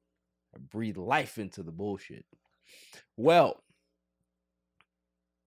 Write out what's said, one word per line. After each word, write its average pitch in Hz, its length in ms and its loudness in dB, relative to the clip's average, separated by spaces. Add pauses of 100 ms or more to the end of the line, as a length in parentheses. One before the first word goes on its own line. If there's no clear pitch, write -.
(520)
I - 40 -20
breathed 101 400 -8
life 127 400 -2
into 98 260 -10
the 82 80 -12
bullshit. 98 540 -10 (880)
Well, 147 480 6 (1800)